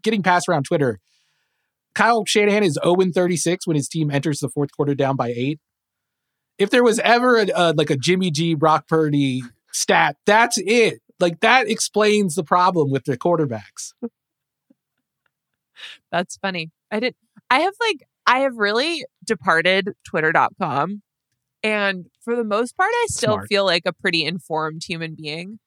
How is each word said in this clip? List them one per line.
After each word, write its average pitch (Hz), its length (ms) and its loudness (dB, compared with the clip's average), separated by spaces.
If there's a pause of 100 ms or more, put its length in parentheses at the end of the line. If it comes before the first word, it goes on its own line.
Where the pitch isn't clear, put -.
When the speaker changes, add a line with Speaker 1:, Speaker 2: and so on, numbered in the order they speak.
Speaker 1:
getting 214 220 0
passed 180 260 2
around 147 140 2
Twitter. 135 360 0 (960)
Kyle 220 300 2
Shanahan 208 380 2
is 160 200 0
oh 175 120 4
and 185 180 2
thirty-six 180 540 0
when 156 80 -2
his 139 120 -2
team 156 220 -2
enters 143 300 -2
the 135 100 -6
fourth 143 260 -4
quarter 143 200 -2
down 135 200 0
by 123 140 -4
eight. 131 300 -4 (960)
If 202 140 0
there 247 120 4
was 240 160 2
ever 240 380 4
a, 208 180 2
a, 170 180 2
like, 156 160 0
a 143 80 0
Jimmy 180 340 0
G, 165 240 0
Brock 156 320 2
Purdy 143 560 0 (280)
stat, 165 540 2
that's 226 320 4
it. 208 420 0 (200)
Like, 175 220 0
that 233 280 4
explains 208 680 0
the 175 80 -2
problem 180 480 2
with 135 140 -2
the 131 120 -2
quarterbacks. 151 760 -4 (2250)
Speaker 2:
That's 175 260 -4
funny. 175 340 -8 (200)
I 214 80 -4
did. 254 160 -4 (340)
I 262 120 2
have, 392 180 -2
like, 440 280 -4 (200)
I 254 120 2
have 269 180 -2
really 247 480 -2 (180)
departed 185 640 0 (160)
twitter 160 260 -2
dot 143 280 2
com. 170 420 -4 (640)
And 202 440 -2 (140)
for 233 140 -4
the 240 80 -2
most 220 320 -2
part, 370 160 0
I 480 180 0
still 214 260 -2
Speaker 1:
Smart. 208 120 -10
Speaker 2:
feel 196 180 0
like 175 200 0
a 180 80 -2
pretty 165 320 -2
informed 156 600 -6
human 165 300 -8
being. 160 520 -12